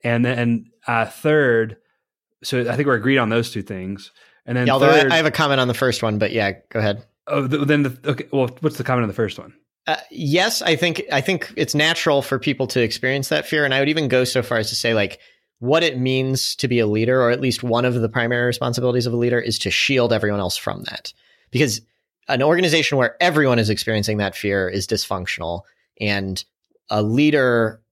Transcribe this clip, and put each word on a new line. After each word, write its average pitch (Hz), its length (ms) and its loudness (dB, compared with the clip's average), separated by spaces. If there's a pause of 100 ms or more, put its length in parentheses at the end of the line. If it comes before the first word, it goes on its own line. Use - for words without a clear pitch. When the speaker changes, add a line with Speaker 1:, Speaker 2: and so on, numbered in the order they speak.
Speaker 1:
And 117 200 2
then, 120 420 -2 (220)
uh, 117 180 0
third, 123 680 0 (640)
so 123 260 -2
I 120 60 -2
think 139 140 0
we're 131 80 4
agreed 127 220 2
on 117 100 2
those 117 240 0
two 104 100 -6
things. 95 480 -10 (340)
And 120 140 -4
then 123 80 0
Speaker 2:
Yeah, 139 60 2
although - 180 4
I, 151 120 8
Speaker 1:
third 139 100 4
Speaker 2:
I 165 40 4
have 160 100 4
a 151 40 2
comment 139 300 2
on 123 80 2
the 120 60 0
first 123 280 0
one, 107 160 0
but 104 140 0
yeah, 101 220 0 (160)
go 110 100 -4
ahead. 107 260 -2 (220)
Speaker 1:
Oh, 143 180 0
th-, 143 220 0
then 147 160 4
the, 127 120 -4 (100)
okay. 139 260 -4
Well, 131 180 0 (100)
what's 151 180 -2
the - 60 -6
comment 123 200 0
on 107 40 -2
the 95 60 -6
first 107 240 -4
one? - 160 -20 (320)
Speaker 2:
Uh, 156 80 0 (160)
yes, 180 500 0
I 170 140 2
think, 165 280 -2 (100)
I 139 80 2
think - 360 -4
it's 147 200 -2
natural 151 440 2
for 131 200 -4
people 131 280 -2
to 127 140 0
experience 131 460 -2
that 151 180 -2
fear. 151 180 0
And 139 80 0
I 131 60 2
would 139 100 2
even 156 200 0
go 127 160 4
so 127 180 -2
far 117 160 -2
as 110 120 -2
to - 40 -8
say, 117 180 0
like, 101 280 -2 (400)
what 151 240 2
it 143 160 0
means 131 560 0
to - 100 -4
be 120 140 2
a 110 80 2
leader, 117 340 2
or 117 80 4
at 123 100 0
least 131 220 0
one 120 220 0
of 123 100 2
the 113 140 0
primary 120 380 0
responsibilities 123 600 0
of 117 60 -2
a 117 40 -2
leader, 120 220 2
is 110 220 -4
to 98 100 -4
shield 123 420 2
everyone 104 280 0
else 104 160 -4
from 95 340 -8
that. - 220 -14 (400)
Because 120 280 0 (460)
an 135 160 0
organization 156 560 2
where 123 220 0
everyone 147 400 4
is 107 100 2
experiencing 107 460 -2
that 101 180 -2
fear 98 340 -2
is 95 200 -4
dysfunctional, 92 720 -4 (400)
and 98 440 -4 (460)
a 107 140 0
leader 123 760 2 (120)